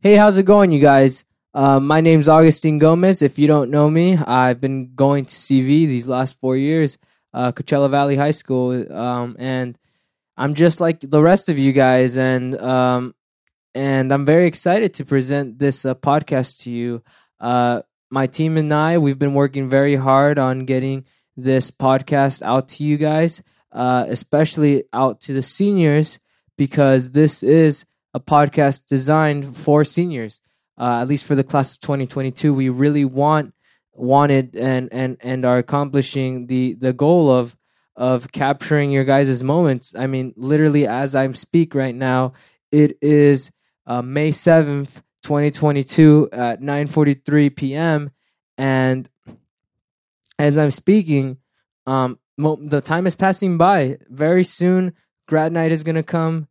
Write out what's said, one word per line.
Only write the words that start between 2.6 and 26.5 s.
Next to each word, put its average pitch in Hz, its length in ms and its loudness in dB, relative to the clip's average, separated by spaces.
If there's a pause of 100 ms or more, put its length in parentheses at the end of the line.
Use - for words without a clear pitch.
Gomez. 170 460 2
If 139 160 -2
you 147 80 4
don't 143 240 2
know 147 180 2
me, 175 260 2
I've 127 460 0
been 131 320 -6
going 139 320 0
to - 80 -20
C 135 280 0
V 151 260 2
these 123 200 -4
last 131 320 -4
four 131 160 -2
years, 147 440 -2 (340)
uh, 123 180 -4
Coachella 139 380 -2
Valley 143 260 0
High 143 140 0
School, 127 680 -4
um, 123 440 -8
and 127 360 -8 (640)
I'm 143 160 -4
just 160 260 2
like 165 200 -2
the 147 240 2
rest 180 260 2
of 151 80 -2
you 135 140 4
guys, 127 460 4
and, 131 440 -2
um, 127 540 -2 (580)
and 135 380 -2
I'm 139 160 0
very 170 180 4
excited 180 480 -2
to 147 120 -12
present 135 520 -4
this, 139 280 -4
uh, 131 100 -4
podcast 143 680 -2
to 123 40 -12
you. 120 320 -8 (380)
Uh, 120 420 -2 (300)
my 135 160 -2
team 160 300 -2
and 151 140 -2
I, 160 280 0
we've 139 180 0
been 139 160 -2
working 139 360 -2
very 139 260 2
hard 135 420 2
on 131 280 -2
getting 131 400 -4 (300)
this 131 360 -2
podcast 135 720 0
out 131 240 -2
to - 160 -12
you 147 140 -2
guys, 156 440 -2 (300)
uh, 127 360 -2
especially 147 760 -2 (100)
out 123 280 -2
to 143 120 -12
the 131 80 -4
seniors, 160 760 0 (380)